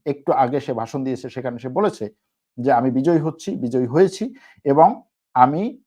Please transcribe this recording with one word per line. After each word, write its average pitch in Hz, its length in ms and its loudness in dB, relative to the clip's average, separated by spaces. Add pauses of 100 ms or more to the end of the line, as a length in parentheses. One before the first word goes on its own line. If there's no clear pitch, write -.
একটু 147 260 -2
আগে 131 280 0
সে 135 140 -6
ভাষণ 113 300 -6
দিয়েছে, 131 240 -6
সেখানে 123 300 -8
সে 127 100 -10
বলেছে 135 400 -2 (480)
যে, 123 160 0
"আমি 127 180 2
বিজয়ী 143 280 2
হচ্ছি, 160 380 -6
বিজয়ী 127 300 -2
হয়েছি 185 480 0 (300)
এবং 160 380 4 (320)
আমি 151 520 2